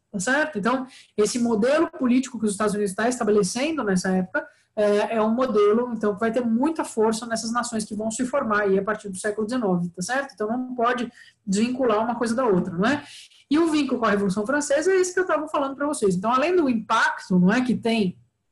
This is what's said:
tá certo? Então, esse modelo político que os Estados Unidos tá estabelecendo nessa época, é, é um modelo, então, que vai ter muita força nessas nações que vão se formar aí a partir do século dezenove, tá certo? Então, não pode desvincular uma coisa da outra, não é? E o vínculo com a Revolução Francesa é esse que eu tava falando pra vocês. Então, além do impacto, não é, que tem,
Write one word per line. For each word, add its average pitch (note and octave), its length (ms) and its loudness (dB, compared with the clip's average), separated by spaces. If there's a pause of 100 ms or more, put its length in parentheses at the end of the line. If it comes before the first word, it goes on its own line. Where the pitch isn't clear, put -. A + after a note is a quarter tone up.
(120)
tá G3+ 80 -6
certo? C#4 380 -2
Então, B3+ 280 -2 (300)
esse G#3 240 0
modelo A#3+ 520 2
político B3+ 460 0
que G#3+ 80 -4
os G#3 60 2
Estados G3+ 220 0
Unidos G#3 200 -2
tá A3 140 -2
estabelecendo A#3+ 760 0
nessa F#3+ 260 0
época, F#3 360 -2 (300)
é, G#3+ 400 2
é G#3+ 60 2
um A3 120 2
modelo, A#3 600 2
então, G#3 220 -2
que - 40 -12
vai A3+ 120 0
ter A#3+ 120 0
muita C4+ 400 0
força A3 420 0
nessas A3+ 260 -6
nações A3+ 340 -4
que G#3+ 100 -10
vão A3 160 -4
se B3+ 140 -4
formar G#3+ 380 0
aí F#3+ 140 2
a G3 60 0
partir G#3 260 -6
do F#3 80 -10
século G#3+ 300 -4
dezenove, F#3 420 0
tá - 120 -12
certo? C4 320 -4
Então, G#3+ 140 -6
não B3+ 280 -6
pode A#3+ 340 0 (360)
desvincular A3+ 580 2
uma A#3 120 -2
coisa A3+ 200 -2
da C4 100 0
outra, F3 300 0
não F#3+ 100 0
é? C#4+ 180 0 (460)
E C#4+ 80 4
o E4 140 4
vínculo B3+ 280 0
com A3 60 -2
a G3+ 60 2
Revolução G3+ 340 0
Francesa D4 460 0
é F#4+ 80 4
esse F4+ 140 0
que F#4+ 60 -2
eu F#4 60 2
tava D#4 220 -2
falando C#4 280 -4
pra C#4+ 120 -4
vocês. G3+ 280 0
Então, G#3+ 160 -2
além D4 240 2
do D4+ 140 4
impacto, A3+ 680 0
não F3+ 120 6
é, B3+ 100 2
que B3 120 0
tem, A3 460 -2 (320)